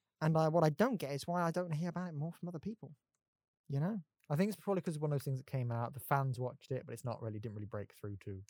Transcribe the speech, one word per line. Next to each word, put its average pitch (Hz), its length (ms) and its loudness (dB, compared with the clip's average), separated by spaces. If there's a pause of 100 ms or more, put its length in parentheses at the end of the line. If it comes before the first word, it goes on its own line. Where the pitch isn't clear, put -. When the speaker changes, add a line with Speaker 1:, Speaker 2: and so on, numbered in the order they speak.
(220)
Speaker 1:
And 156 160 6
I, 160 100 6
what 160 160 6
I 156 60 8
don't 214 280 2
get 139 140 -4
is 143 160 -4
why 175 140 0
I 165 100 2
don't 180 220 -2
hear 170 160 0
about 180 200 -6
it 160 60 -10
more 156 160 -2
from - 160 -10
other 175 120 -8
people, 180 360 -10 (720)
you 139 120 0
know? 185 220 0 (280)
Speaker 2:
I 147 60 2
think 190 140 4
it's 202 100 -6
probably 190 220 0
'cause 165 140 -2
it's 147 60 -2
one 151 100 2
of 143 80 2
those - 40 -6
things 131 160 -2
that - 60 -12
came 123 260 -2
out, 117 220 -2
the 131 60 -8
fans 135 400 2
watched 127 320 -4
it, 131 140 -4
but 120 80 -8
it's 117 100 -10
not 120 180 -4
really, 107 180 -4
didn't 107 160 -6
really 104 120 -6
break 104 260 -6
through 101 240 -8
to 95 320 -8